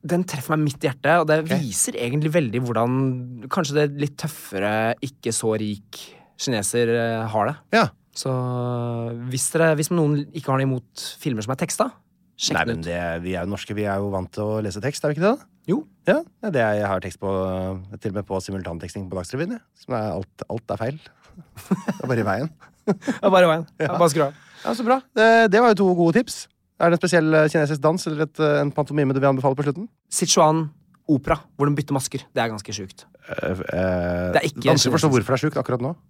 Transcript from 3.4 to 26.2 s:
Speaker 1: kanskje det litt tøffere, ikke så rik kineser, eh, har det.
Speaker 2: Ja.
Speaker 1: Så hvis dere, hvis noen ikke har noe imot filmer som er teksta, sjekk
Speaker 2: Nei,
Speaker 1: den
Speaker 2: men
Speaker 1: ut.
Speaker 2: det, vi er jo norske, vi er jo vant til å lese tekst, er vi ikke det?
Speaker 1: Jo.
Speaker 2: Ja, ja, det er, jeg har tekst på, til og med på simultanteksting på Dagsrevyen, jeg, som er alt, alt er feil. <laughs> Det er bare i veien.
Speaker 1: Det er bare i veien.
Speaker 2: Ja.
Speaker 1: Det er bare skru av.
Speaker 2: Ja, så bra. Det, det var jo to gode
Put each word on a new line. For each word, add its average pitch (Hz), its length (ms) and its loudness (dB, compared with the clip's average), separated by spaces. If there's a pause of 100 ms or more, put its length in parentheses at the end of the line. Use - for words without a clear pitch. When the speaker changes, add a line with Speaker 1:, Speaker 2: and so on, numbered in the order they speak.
Speaker 1:
kanskje 143 260 -2
det 151 120 4 (120)
litt 143 180 -4
tøffere, 107 840 -2
ikke - 300 -6
så 110 260 0
rik 104 420 -8 (380)
kineser, 120 500 0
eh, 117 400 0
har 107 180 0
det. 147 100 -4 (160)
Speaker 2:
Ja. 214 140 4 (260)
Speaker 1:
Så - 180 -6 (960)
hvis 127 240 -4
dere, 160 240 4
hvis 147 160 -2
noen 151 400 2
ikke 151 160 -10
har 131 120 0
noe 135 100 0
imot - 480 -8
filmer 117 260 -4
som 110 80 -6
er 131 80 -4
teksta, 214 320 -2 (480)
sjekk - 160 -2
Speaker 2:
Nei, 82 100 2
Speaker 1:
den 78 40 -4
Speaker 2:
men 78 100 -4
Speaker 1:
ut. 80 80 -8
Speaker 2:
det, 85 360 -4
vi 92 120 -6
er 87 80 -4
jo 92 80 -6
norske, 101 240 -8
vi 104 100 -4
er 98 140 -2
jo 101 120 -4
vant 92 200 -6
til 107 140 -8
å 107 180 -4
lese 101 180 -6
tekst, 135 240 -6
er 151 60 0
vi 147 80 -2
ikke 175 80 2
det? 247 120 2 (280)
Speaker 1:
Jo. 247 160 -2 (240)
Speaker 2:
Ja, 233 140 4 (220)
ja, 220 80 -6
det 143 120 0
er, 107 160 2
jeg 104 80 0
har 95 160 0
tekst 90 160 -12
på, 95 120 -4 (680)
til 110 140 -6
og - 20 -8
med 101 140 -6
på 95 120 -4
simultanteksting 92 680 -8
på 92 100 -8
Dagsrevyen, 151 380 -6
jeg, 226 40 -14 (140)
som - 200 -10
er 107 180 -4
alt, - 340 -10
alt - 240 -10
er - 80 -4
feil. 127 200 -6 (500)
<laughs> - 180 -20
Det - 380 -4
er - 20 -6
bare 123 160 0
i 101 60 -2
veien. 117 220 -2 (360)
Speaker 1:
Det 202 80 2 (240)
er 202 140 2
bare 185 100 8
i 170 80 6
veien. 160 140 0 (160)
Speaker 2:
Ja. 156 80 0
Speaker 1:
Det - 20 -2
er 180 80 -2
bare 165 140 4
skru 156 160 2
av. 151 60 -8 (280)
Speaker 2:
Ja, - 160 -2
så 247 80 -4
bra. 262 140 2 (180)
Det, 220 100 8 (220)
det 196 140 6
var 233 100 8
jo 196 60 -2
to 196 80 6 (100)
gode 165 220 4